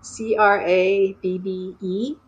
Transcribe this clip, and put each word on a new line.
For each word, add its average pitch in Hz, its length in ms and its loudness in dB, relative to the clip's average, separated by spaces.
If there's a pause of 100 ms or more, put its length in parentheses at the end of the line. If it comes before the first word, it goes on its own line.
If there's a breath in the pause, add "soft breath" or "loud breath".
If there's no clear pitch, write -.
C 220 360 -4
R 202 240 4
A 190 600 2
B 185 180 -2
B 185 420 -8
E 202 340 -4 (120)